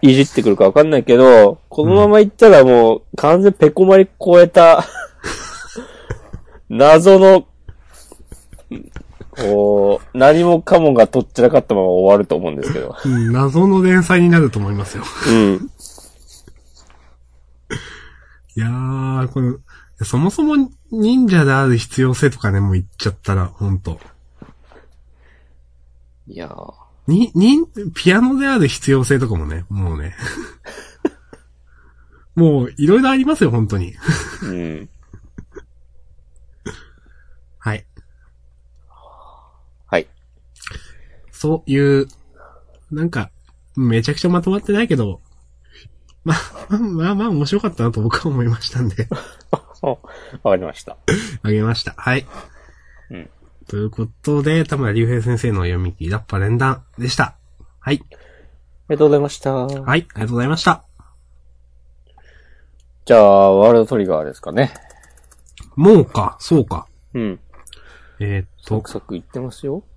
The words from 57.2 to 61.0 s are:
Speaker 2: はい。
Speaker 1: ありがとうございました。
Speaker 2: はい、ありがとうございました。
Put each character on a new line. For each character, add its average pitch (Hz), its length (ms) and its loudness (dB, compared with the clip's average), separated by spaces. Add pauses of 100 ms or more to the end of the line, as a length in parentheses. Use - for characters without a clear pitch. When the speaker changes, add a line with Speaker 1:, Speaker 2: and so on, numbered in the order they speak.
Speaker 2:
は 135 120 -6
い。 147 100 -8
Speaker 1:
あ - 120 -20
り - 40 -20 (720)
が 151 80 -4
と 151 80 2
う - 20 4
ご 143 40 2
ざ 147 60 2
い - 20 0
ま 143 80 -6
し - 100 -14
た。 135 160 -8
Speaker 2:
は 127 140 -6
い、 139 140 -12
あ 131 140 -4
り 170 60 -4
が - 200 -16
と 110 40 -8
う - 80 -8
ご - 40 -6
ざ 120 60 -4
い 131 40 -4
ま 160 80 -4
し 165 80 -10
た。 - 200 -2 (2250)